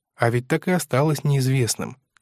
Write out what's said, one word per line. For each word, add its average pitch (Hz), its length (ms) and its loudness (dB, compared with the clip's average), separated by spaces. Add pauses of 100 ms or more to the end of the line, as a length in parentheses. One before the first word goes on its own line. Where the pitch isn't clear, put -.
(140)
А 117 140 2
ведь 120 180 0
так 165 220 -2
и 185 40 2
осталось 151 520 0
неизвестным, 131 720 0 (260)